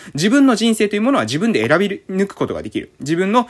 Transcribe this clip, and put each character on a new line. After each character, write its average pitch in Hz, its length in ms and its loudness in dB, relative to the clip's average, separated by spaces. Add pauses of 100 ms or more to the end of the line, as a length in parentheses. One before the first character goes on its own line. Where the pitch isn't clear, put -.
(160)
自 165 140 0
分 277 180 4
の 247 80 4
人 226 180 2
生 214 140 0
と 208 80 -4
い 208 40 0
う - 20 -2
も 247 100 0
の 254 80 2
は 113 60 -2
自 117 120 -4
分 226 140 0
で 113 160 0
選 147 100 4
び 202 320 -2
抜 196 180 -2
く - 80 -12
こ 131 120 -4
と 92 80 -6
が 78 80 -10
で - 80 -10
き - 80 -4
る。 - 220 -12
自 151 160 -2
分 190 160 0
の 240 160 2